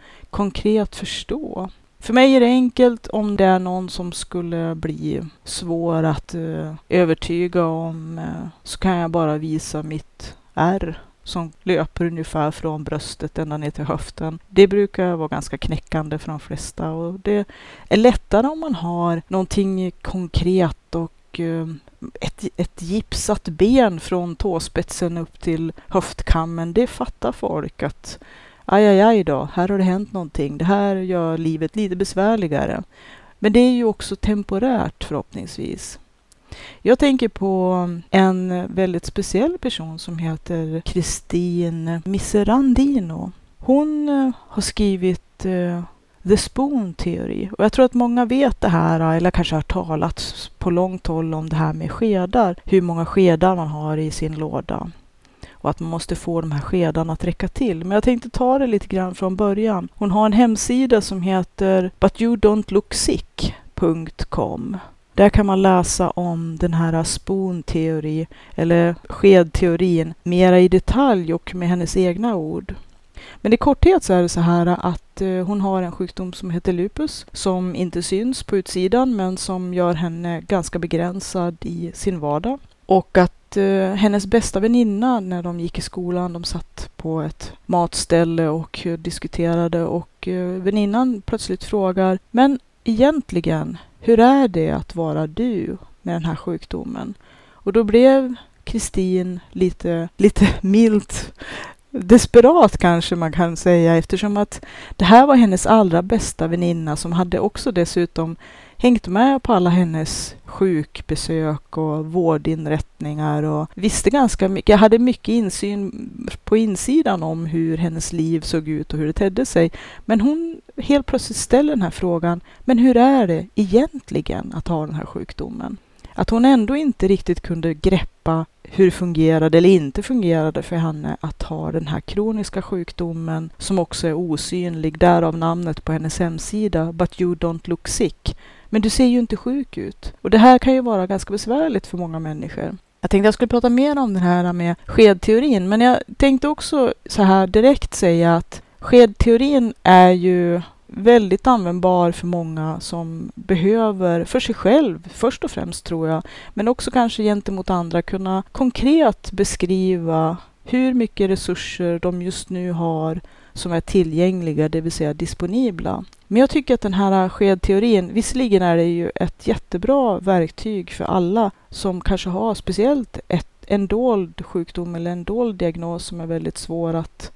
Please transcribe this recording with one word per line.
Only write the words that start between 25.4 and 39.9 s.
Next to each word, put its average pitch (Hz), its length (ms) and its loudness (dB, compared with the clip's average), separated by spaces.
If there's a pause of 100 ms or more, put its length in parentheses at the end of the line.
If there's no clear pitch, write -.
höftkammen. 165 840 -4
Det 240 140 2
fattar - 440 -8
folk - 520 -6
att - 360 -10 (460)
aj, 208 220 4
aj, 196 140 6
aj 214 220 6
då, 143 300 -2
här 180 140 0
har 202 100 -2
det 190 60 2
hänt 185 300 -2
någonting. 147 440 -6
Det 165 80 -4
här 202 300 2
gör 175 420 -2
livet 160 380 -4
lite 202 200 -4
besvärligare. 185 880 -2 (560)
Men 208 140 2
det 233 60 8
är 254 120 6
ju 240 120 0
också 208 320 -4
temporärt 208 880 -2
förhoppningsvis. - 960 -10 (800)
Jag 247 180 4
tänker 262 280 2
på 185 480 -2 (340)
en 185 640 0
väldigt 180 300 -2
speciell 233 520 -4
person 160 420 -8